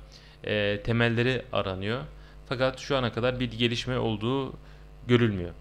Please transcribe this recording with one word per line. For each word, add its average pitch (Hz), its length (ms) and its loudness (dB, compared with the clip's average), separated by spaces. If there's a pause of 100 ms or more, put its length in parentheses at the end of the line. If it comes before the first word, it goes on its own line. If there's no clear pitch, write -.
(440)
e, 104 400 0
temelleri 117 580 4 (120)
aranıyor. 101 460 -2 (500)
Fakat 131 300 0
şu 139 180 0
ana 123 140 2
kadar 123 280 0
bir 123 120 0
gelişme 120 460 0
olduğu 117 560 0 (540)
görülmüyor. 104 540 4